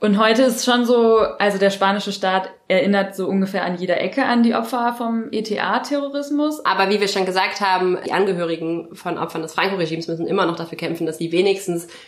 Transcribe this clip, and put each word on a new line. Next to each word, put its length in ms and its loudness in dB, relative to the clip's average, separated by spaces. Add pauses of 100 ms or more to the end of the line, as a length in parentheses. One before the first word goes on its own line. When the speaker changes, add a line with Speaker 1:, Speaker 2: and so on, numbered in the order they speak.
Speaker 1:
Und 160 4
heute 260 4
ist 200 2
schon 220 2
so, 320 4 (220)
also 180 2
der 140 4
spanische 420 0
Staat 360 0 (200)
erinnert 480 2
so 100 -2
ungefähr 380 0
an 120 -4
jeder 220 0
Ecke 240 -2
an 200 4
die 120 4
Opfer 420 -2
vom 320 -4
E-T-A-Terrorismus. 1400 -2
Speaker 2:
Aber 240 2
wie 120 2
wir 80 2
schon 160 0
gesagt 340 0
haben, 460 2
die 80 -4
Angehörigen 800 -2
von 220 -6
Opfern 240 -6
des 140 -10
Franco-Regimes 520 -2
müssen 180 -4
immer 200 2
noch 100 0
dafür 220 -8
kämpfen, 280 -4
dass 120 -6
sie 160 -4
wenigstens 560 0 (180)